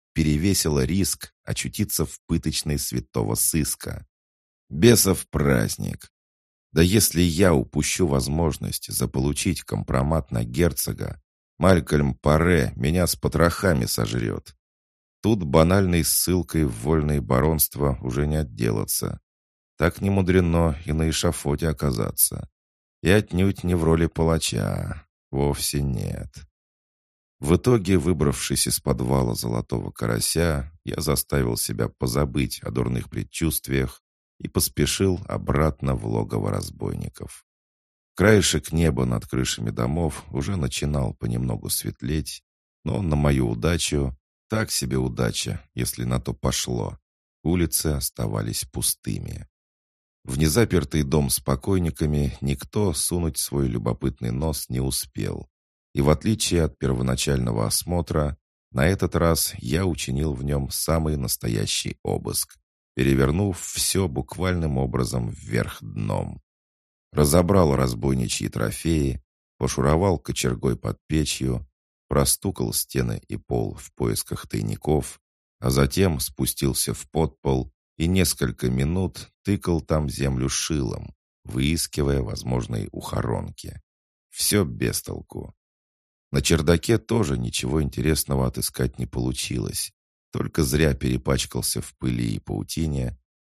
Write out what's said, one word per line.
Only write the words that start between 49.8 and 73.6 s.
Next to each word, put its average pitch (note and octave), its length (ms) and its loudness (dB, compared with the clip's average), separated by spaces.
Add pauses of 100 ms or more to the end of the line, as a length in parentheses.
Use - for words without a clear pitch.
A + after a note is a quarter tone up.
В B1+ 140 -6
незапертый D#2 640 2
дом C#2 280 2
с - 100 0
покойниками D2 1000 0
никто E2+ 520 -2
сунуть E2+ 460 -2
свой C#2 280 -2
любопытный A#1 640 -2
нос D2 380 -4
не B1 120 -2
успел. G1+ 680 -4 (460)
И - 60 0
в C#2 100 6
отличие F2 520 2
от - 160 -2
первоначального B1+ 880 0
осмотра, D#2 720 -2 (320)
на C2 160 2
этот F#2 300 2
раз E2 420 2
я D2+ 260 0
учинил D2+ 480 -2
в B1+ 120 -6
нём C#2 260 0
самый D#2 460 0
настоящий A#1 840 -2
обыск, - 540 -4 (380)
перевернув C2+ 640 2
всё - 480 -2
буквальным E2 720 -2
образом B1 500 -2
вверх A1+ 540 -4
дном. G1+ 580 -6 (720)
Разобрал E2 600 6
разбойничьи B1 760 0
трофеи, C2 720 -2 (360)
пошуровал D2+ 600 2
кочергой B1 580 -2
под G#1+ 220 -6 (100)
печью, C2+ 580 -2 (420)
простукал C#2 640 0
стены A#1 540 -4
и G#1+ 100 -8
пол A1 380 -4